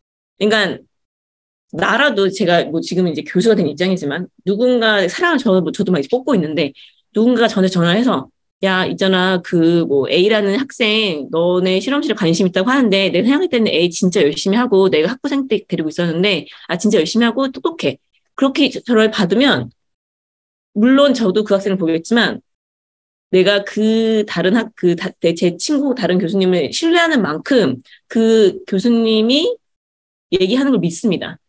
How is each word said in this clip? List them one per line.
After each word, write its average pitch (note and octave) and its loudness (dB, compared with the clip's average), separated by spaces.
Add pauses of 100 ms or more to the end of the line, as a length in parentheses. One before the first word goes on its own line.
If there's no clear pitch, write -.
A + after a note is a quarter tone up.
(400)
그러니까 G#3 0 (960)
나라도, G3+ 0
제가 F3 0
뭐 D#3+ -4
지금 F3+ -2
이제 D3+ -4
교수가 G#3+ 2
된 F#3 0
입장이지만, E3+ -4 (180)
누군가 A3 0
사람을, E4+ 0
저, F#3+ 2
뭐 D#3+ -4
저도 F#3 -2
막 E3+ 2
이렇게 C#3 -4
뽑고 C4 0
있는데, D3 -2 (400)
누군가가 A3+ 2
저한테 F#3 2
전화를 F3 2
해서, G#3 -2 (340)
"야, F#3 0
있잖아, F#3 0
그 E3+ 2
뭐 C#3 0
A라는 G3+ 2
학생 G#3+ -2
너네 F3+ 0
실험실에 C#4+ -2
관심 E3+ 0
있다고 F#3+ 0
하는데, G3 2
내가 F3 0
생각할 D4+ 2
때는 A#3 0
A E3+ 2
진짜 F3+ 0
열심히 F#3+ 0
하고, F#3+ 2
내가 E3 2
학부생 C#4 -4
때 A3 -2
데리고 D#3+ -4
있었는데, F3 -2 (200)
아, F3 -4
진짜 G#3+ 2
열심히 A3 0
하고 C4 -2
똑똑해." C4+ -6 (380)
그렇게 C4+ 0
전화를 A3 0
받으면 G3 0 (1080)
물론 C4 4
저도 G#3+ 0
그 G3+ 0
학생을 G3 -2
보겠지만 E3 -2 (880)
내가 G3 2
그 A3 0
다른 F#3 0
학-, A3 -2
그 F3 0
다-, F3+ -8 (120)
내, E3+ 0
제 E3+ -2
친구 C#4+ -2
다른 F#3 0
교수님을 F#3 0
신뢰하는 E4 0
만큼 D#3 0 (300)
그 A3 2
교수님이 A#3 0 (840)
얘기하는 B3+ 2
걸 A3+ 2
믿습니다. E3 -4